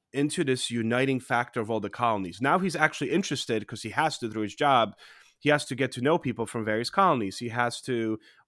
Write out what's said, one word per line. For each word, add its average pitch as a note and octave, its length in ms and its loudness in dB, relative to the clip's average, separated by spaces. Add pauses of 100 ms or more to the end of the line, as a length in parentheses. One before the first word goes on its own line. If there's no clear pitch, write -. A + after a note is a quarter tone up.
(120)
into D3 320 0
this B2+ 260 0
uniting B2 480 2
factor A#2+ 420 -2
of G#2+ 100 -4
all A2 100 0
the G2+ 100 -4
colonies. G#2 500 -2
Now D3 200 2
he's F3+ 160 -2
actually D#3 340 0
interested, C3 560 0
'cause - 160 -10
he A2 80 -8
has D3 280 0
to A#2 120 -4
through G#2+ 120 -4
his G#2 120 -6
job, B2 400 4 (460)
he C#3+ 80 -2
has D3 160 4
to - 100 -6
get B2+ 180 -2
to A#2+ 80 -8
know D3+ 180 4
people A#2 280 -4
from A2+ 180 -4
various A2 240 0
colonies. C#3 500 2
He A#2+ 100 -6
has A#2+ 340 -2
to A2+ 380 -2 (260)